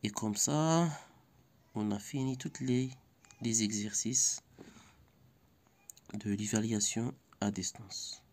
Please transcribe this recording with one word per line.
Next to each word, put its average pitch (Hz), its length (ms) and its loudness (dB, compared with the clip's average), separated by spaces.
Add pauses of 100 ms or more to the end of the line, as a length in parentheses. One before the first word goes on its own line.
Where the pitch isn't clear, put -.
Et 110 60 2
comme 104 260 -2
ça, 160 520 4 (840)
on 107 160 0
a 104 80 0
fini 131 400 -2
tous - 220 -6
les, 131 300 2 (520)
les 113 220 2
exercices 104 800 0 (1700)
de 104 160 -4
l'évaluation 110 840 2 (260)
à 104 100 2
distance. - 720 -8 (100)